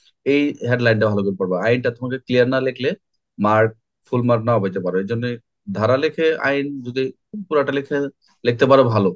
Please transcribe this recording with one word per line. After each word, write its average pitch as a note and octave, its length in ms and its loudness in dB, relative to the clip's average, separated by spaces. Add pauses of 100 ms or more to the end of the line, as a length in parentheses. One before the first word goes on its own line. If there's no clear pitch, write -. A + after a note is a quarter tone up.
(260)
এই C#3+ 160 2 (180)
হেডলাইনটা A#2+ 460 2
ভালো G2+ 160 0
করে G2 160 -2
পড়বা। F#2 240 -2
আইনটা A#2+ 280 0
তোমাকে B2+ 280 -6
ক্লিয়ার B2 300 2
না C3 120 0
লিখলে C3 300 -4 (480)
মার্ক, A2 320 2 (420)
ফুল B2 100 0
মার্ক A#2+ 220 2
নাও A#2 160 2
পেতে F#2+ 200 -4
পারো, F2+ 180 -2
এই G2 80 -2
জন্য A#2 180 -4 (480)
ধারা A2 240 2
লিখে D#3 300 -2 (120)
আইন C#3 280 -2 (160)
যদি B2 200 -6 (420)
পুরাটা C#3 280 0
লিখে C#3 240 -4 (480)
লিখতে A#2+ 220 2
পারো C3+ 180 8
ভালো, G#2+ 320 2